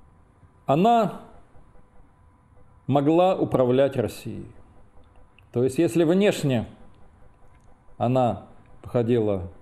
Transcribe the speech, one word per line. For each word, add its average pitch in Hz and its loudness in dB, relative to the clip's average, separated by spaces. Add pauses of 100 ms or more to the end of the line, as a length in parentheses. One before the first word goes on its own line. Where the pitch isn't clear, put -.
(680)
она 196 0 (1600)
могла 160 2
управлять 127 0
Россией. 101 -6 (1000)
То 120 0
есть, - -2
если 165 2
внешне 151 0 (1300)
она 120 -2 (400)
походила 110 -2 (140)